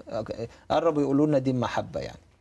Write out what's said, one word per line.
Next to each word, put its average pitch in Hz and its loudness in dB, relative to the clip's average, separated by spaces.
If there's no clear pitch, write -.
قربوا 156 2
يقولوا 139 4
لنا: 147 4
"دين 127 0
محبة"، 104 -4
يعني - -12